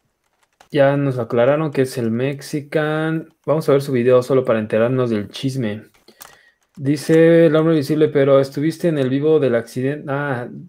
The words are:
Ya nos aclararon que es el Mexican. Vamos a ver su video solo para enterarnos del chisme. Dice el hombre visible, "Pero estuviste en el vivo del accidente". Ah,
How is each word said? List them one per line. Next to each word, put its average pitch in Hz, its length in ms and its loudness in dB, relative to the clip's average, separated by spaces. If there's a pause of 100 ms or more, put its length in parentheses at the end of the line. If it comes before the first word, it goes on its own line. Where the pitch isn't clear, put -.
(680)
Ya 143 280 2
nos 139 200 -2
aclararon 135 540 0
que 135 100 0
es 131 160 -4
el 117 140 -2
Mexican. 151 1200 -4 (100)
Vamos 156 240 -2
a 151 40 4
ver 139 100 4
su 143 100 -6
video 123 300 4
solo 131 240 0
para 113 140 0
enterarnos 117 500 0
del 104 200 -4
chisme. 117 560 -6 (880)
Dice 160 720 4
el 151 80 2
hombre 160 200 2
visible, 151 340 0
"Pero 139 300 4
estuviste 151 480 -2
en 156 120 -2
el 127 100 -2
vivo 147 300 2
del 123 160 0
accidente". 131 540 -4
Ah, 135 380 -6 (220)